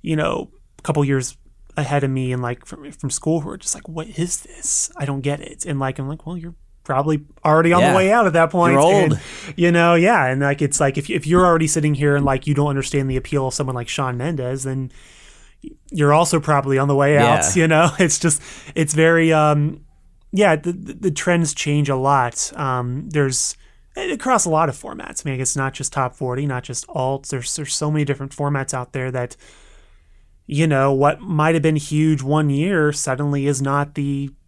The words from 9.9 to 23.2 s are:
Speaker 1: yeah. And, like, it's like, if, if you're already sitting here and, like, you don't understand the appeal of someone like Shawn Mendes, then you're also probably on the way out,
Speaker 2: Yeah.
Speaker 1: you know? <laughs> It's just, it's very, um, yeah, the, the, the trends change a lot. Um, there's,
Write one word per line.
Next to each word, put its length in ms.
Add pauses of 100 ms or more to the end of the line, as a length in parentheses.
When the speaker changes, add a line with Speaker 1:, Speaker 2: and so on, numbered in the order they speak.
Speaker 1:
yeah. 300
And, 160
like, 200
it's 200
like, 160
if, 120
if 160
you're 200
already 220
sitting 260
here 240
and, 80
like, 200
you 80
don't 140
understand 420
the 60
appeal 320
of 60
someone 220
like 120
Shawn 300
Mendes, 460
then 280 (1000)
you're 220
also 280
probably 360
on 120
the 60
way 220
out, 380
Speaker 2:
Yeah. 60
Speaker 1:
you 60
know? 280
<laughs> 40
It's 200
just, 220 (340)
it's 180
very, 380
um, 540 (480)
yeah, 240
the, 160
the, 200
the 180
trends 420
change 340
a 80
lot. 640
Um, 500
there's, 460 (400)